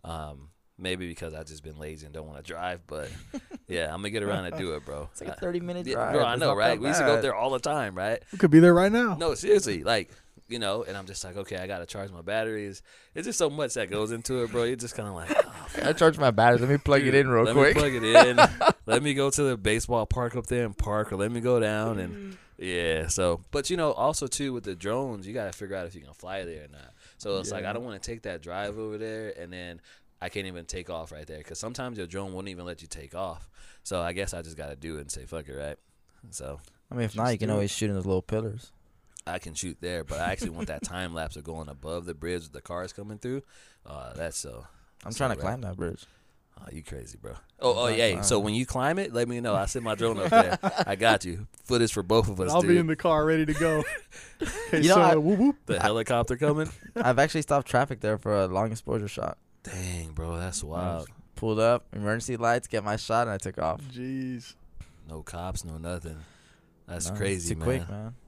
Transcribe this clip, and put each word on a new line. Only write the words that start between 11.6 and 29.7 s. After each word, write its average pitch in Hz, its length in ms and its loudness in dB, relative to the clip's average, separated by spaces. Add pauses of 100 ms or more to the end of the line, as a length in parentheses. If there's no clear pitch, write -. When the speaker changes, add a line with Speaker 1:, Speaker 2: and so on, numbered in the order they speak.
Speaker 1:
gotta 90 200 -8
charge 98 260 -10
my 85 100 -16
batteries." 104 600 -4 (320)
It's 165 120 -8
just 226 120 -4
so 156 120 2
much 143 240 -4
that 104 160 -4
goes 107 220 -2
into 120 320 -2
it, 110 80 -6
bro. 120 120 2
You're 120 120 0
just 117 180 -10
kinda 104 180 -8
like, 82 220 -10
Oh, - 320 0
Speaker 2:
<laughs> - 160 -6
I 143 120 2
charge 160 240 6
my 135 120 6
batteries. 117 300 8
Let 127 100 2
me 143 80 4
plug 139 220 6
it 139 60 2
Speaker 1:
dude, 131 100 4
Speaker 2:
in 139 120 6
real 120 160 6
Speaker 1:
let 113 100 2
Speaker 2:
quick. 143 200 8
Speaker 1:
me 147 60 4
plug 143 140 2
it 117 100 -2
in. 120 340 10 (240)
Speaker 2:
<laughs> - 240 4
Speaker 1:
Let - 160 4
me 147 120 2
go 139 160 2
to 147 120 0
the 131 140 2
baseball 110 500 0
park 123 300 -2
up 113 100 -4
there 120 180 0
and 104 120 -6
park, 107 360 -2
or 98 40 -4
let 104 160 0
me 120 80 -4
go 123 200 4
down 107 380 0
and, 90 160 -6 (180)
Speaker 3:
Mm. 90 40 -16 (220)
Speaker 1:
yeah, 85 500 -2
so, 87 320 0 (120)
but, 143 180 -2
you 180 60 0
know, 156 160 2
also, 143 340 0
too, 139 260 -4
with 120 120 -8
the 98 100 -6
drones, 104 520 -6
you 101 60 -12
gotta 104 200 -6
figure 98 240 -10
out 90 100 -6
if 90 80 -14
you 82 60 -16
can 69 140 -20
fly 95 300 -10
there 78 200 -12
or 71 40 -20
not. 71 240 -20 (260)
So 98 200 -2
it's 90 140 -6
like, 92 120 -6
I 92 40 -2
Speaker 3:
Yeah. 104 60 -2
Speaker 1:
don't 120 100 -6
wanna 107 160 -10
take 117 220 -10
that 87 200 -8
drive 101 360 -6
over 107 200 -6
there, 110 400 -8
and 87 140 -12
then 87 280 -12 (400)